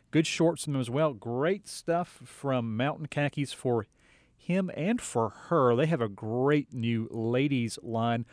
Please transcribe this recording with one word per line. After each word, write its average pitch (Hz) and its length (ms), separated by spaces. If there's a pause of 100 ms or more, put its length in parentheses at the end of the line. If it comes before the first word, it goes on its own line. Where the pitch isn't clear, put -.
(100)
Good 160 160
shorts 170 400
in 151 60
them 135 80
as 117 80
well. 147 240
Great 127 560
stuff - 560
from 120 540
Mountain 147 300
Khakis 143 440
for 120 340 (520)
him 180 360
and 214 240
for 113 300 (200)
her. 131 280
They 151 120
have 160 120
a 113 80
great 127 640
new 113 380
ladies 120 720
line. 117 500